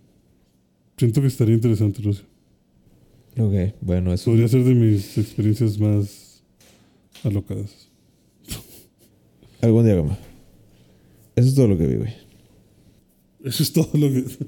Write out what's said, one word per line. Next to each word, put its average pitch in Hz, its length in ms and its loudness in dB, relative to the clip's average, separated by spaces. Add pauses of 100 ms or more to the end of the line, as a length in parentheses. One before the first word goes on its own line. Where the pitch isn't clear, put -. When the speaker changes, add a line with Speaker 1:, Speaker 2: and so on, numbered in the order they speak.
(960)
Speaker 1:
siento 120 240 0
que 139 60 2
estaría 117 280 2
interesante, 110 480 0
Lucio. 101 220 -4 (1120)
Speaker 2:
Ok, 98 420 0
bueno, 90 320 -2
eso 101 180 -2
Speaker 1:
Podría 113 180 4
ser 127 160 2
de 127 100 4
mis 110 440 0
experiencias 107 600 -2
más 104 640 -4 (840)
alocadas. 101 640 -8 (1700)
Speaker 2:
Algún 117 240 4
día, 104 120 4
Gama. 78 220 -2 (1160)
Eso 123 120 0
es 135 60 -2
todo 131 140 2
lo 95 100 0
que 80 80 0
vi, 64 100 -2
güey. 110 180 -8 (1300)
Speaker 1:
Eso 131 180 -4
es - 100 -4
todo - 220 0
lo 147 180 2
que 127 120 -2 (240)